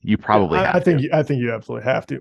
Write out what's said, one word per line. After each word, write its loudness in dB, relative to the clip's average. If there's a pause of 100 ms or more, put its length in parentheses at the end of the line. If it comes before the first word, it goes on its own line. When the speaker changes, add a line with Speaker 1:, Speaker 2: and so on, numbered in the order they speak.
Speaker 1:
You 0
probably 2
Speaker 2:
I, 0
Speaker 1:
have 0
Speaker 2:
I 2
think 2
Speaker 1:
to. 0
Speaker 2:
you, -4
I 4
think -2
you -2
absolutely -10
have 0
to, -8